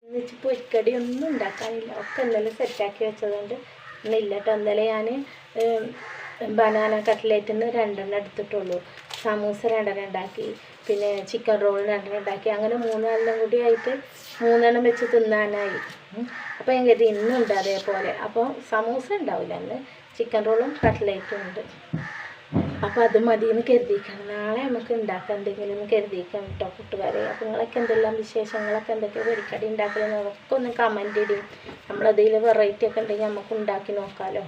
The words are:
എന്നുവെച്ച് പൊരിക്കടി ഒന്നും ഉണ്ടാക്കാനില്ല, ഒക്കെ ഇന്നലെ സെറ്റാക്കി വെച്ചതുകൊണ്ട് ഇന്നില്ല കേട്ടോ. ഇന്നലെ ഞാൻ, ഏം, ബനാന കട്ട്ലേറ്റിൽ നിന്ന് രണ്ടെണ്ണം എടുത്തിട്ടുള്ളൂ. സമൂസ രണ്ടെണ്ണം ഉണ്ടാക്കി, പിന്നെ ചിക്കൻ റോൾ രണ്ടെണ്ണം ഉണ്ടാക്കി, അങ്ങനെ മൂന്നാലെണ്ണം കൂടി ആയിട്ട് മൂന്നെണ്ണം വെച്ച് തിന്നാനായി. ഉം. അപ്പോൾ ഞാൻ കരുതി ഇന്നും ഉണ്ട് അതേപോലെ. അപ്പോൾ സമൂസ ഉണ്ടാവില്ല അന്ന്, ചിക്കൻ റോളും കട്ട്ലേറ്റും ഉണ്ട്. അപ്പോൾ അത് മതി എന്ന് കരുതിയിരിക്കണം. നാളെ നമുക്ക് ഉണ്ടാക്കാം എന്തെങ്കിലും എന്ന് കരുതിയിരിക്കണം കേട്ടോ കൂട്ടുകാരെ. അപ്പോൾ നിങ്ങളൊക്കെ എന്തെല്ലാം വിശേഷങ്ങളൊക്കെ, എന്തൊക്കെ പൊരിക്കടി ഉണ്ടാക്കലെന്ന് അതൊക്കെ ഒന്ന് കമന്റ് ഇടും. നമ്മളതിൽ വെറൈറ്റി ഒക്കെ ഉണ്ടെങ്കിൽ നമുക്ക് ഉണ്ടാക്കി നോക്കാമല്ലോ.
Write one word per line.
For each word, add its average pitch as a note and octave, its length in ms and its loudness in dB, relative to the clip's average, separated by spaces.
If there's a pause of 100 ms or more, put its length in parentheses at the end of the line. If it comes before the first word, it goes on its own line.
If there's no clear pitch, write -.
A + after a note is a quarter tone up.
എന്നുവെച്ച് A#3+ 300 -6 (100)
പൊരിക്കടി A#3+ 460 0 (100)
ഒന്നും B3 320 -4
ഉണ്ടാക്കാനില്ല, A3+ 580 -6 (120)
ഒക്കെ - 240 -6
ഇന്നലെ A3 320 0
സെറ്റാക്കി G#3 500 -2
വെച്ചതുകൊണ്ട് G#3 460 -4 (500)
ഇന്നില്ല G#3+ 300 0
കേട്ടോ. G#3 260 0
ഇന്നലെ G#3 240 2 (100)
ഞാൻ, G#3+ 120 -2 (560)
ഏം, A3+ 220 2 (760)
ബനാന G#3+ 340 4 (160)
കട്ട്ലേറ്റിൽ G#3+ 460 2
നിന്ന് A3+ 140 0 (100)
രണ്ടെണ്ണം G3+ 420 0
എടുത്തിട്ടുള്ളൂ. G3 580 -6 (440)
സമൂസ G#3 380 -2 (140)
രണ്ടെണ്ണം G3+ 340 0
ഉണ്ടാക്കി, F#3 380 -6 (400)
പിന്നെ G#3 220 0 (220)
ചിക്കൻ A3+ 320 2
റോൾ G3+ 160 2 (140)
രണ്ടെണ്ണം G3+ 300 -4
ഉണ്ടാക്കി, G3+ 340 -4
അങ്ങനെ A3 200 0 (100)
മൂന്നാലെണ്ണം A3+ 580 0
കൂടി A3+ 140 2 (100)
ആയിട്ട് A#3 240 4 (500)
മൂന്നെണ്ണം A#3 460 6
വെച്ച് A#3+ 160 2 (100)
തിന്നാനായി. G#3 640 2 (380)
ഉം. A#3+ 100 -6 (320)
അപ്പോൾ - 180 0
ഞാൻ B3+ 140 4
കരുതി A3+ 240 8
ഇന്നും A3 260 2
ഉണ്ട് G#3+ 220 4
അതേപോലെ. F#3+ 500 -2 (140)
അപ്പോൾ A#3 200 2 (260)
സമൂസ A#3 340 0 (140)
ഉണ്ടാവില്ല G3+ 420 -4
അന്ന്, A#3+ 160 -6 (400)
ചിക്കൻ A3+ 280 0
റോളും A3+ 240 4 (140)
കട്ട്ലേറ്റും G3+ 640 0
ഉണ്ട്. F3+ 160 -10 (1200)
അപ്പോൾ G#3 200 0
അത് A3+ 200 6
മതി A3+ 260 4
എന്ന് A3+ 160 2
കരുതിയിരിക്കണം. G3+ 640 2
നാളെ G#3+ 360 -4
നമുക്ക് A3+ 300 -2
ഉണ്ടാക്കാം G3+ 400 -4
എന്തെങ്കിലും G3+ 360 -4
എന്ന് G#3 180 -6
കരുതിയിരിക്കണം G3+ 580 -2
കേട്ടോ F#3 160 -6 (100)
കൂട്ടുകാരെ. G3+ 440 -4 (120)
അപ്പോൾ - 140 -8
നിങ്ങളൊക്കെ A3+ 340 -2
എന്തെല്ലാം A3 420 2
വിശേഷങ്ങളൊക്കെ, G#3+ 720 -2
എന്തൊക്കെ G#3+ 340 -4
പൊരിക്കടി G#3 440 -4
ഉണ്ടാക്കലെന്ന് G#3+ 500 0
അതൊക്കെ G3+ 360 -4
ഒന്ന് B3 120 -2 (100)
കമന്റ് G#3 440 0
ഇടും. G3+ 180 0 (460)
നമ്മളതിൽ G#3 460 4 (120)
വെറൈറ്റി G#3+ 420 4
ഒക്കെ A3 140 -2
ഉണ്ടെങ്കിൽ G#3+ 280 -2
നമുക്ക് G#3 280 -6
ഉണ്ടാക്കി G#3 400 -4
നോക്കാമല്ലോ. G3 500 -6